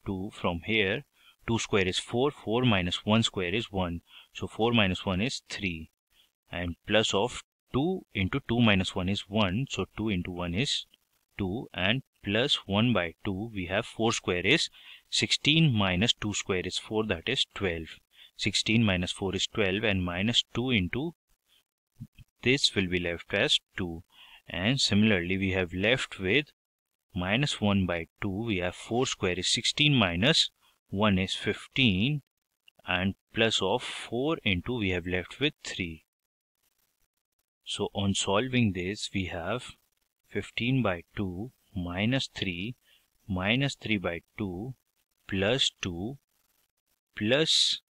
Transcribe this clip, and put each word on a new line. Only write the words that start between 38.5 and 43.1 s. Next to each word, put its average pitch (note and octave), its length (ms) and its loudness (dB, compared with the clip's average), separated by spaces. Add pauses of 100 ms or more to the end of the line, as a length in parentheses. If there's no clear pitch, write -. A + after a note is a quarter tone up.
this, F#2 400 -6
we F#2+ 120 -2
have F2 500 -6 (520)
fifteen B2 540 -2
by F2+ 220 0 (120)
two G2 360 -4 (240)
minus F#2+ 580 0
three, F#2+ 440 -6 (500)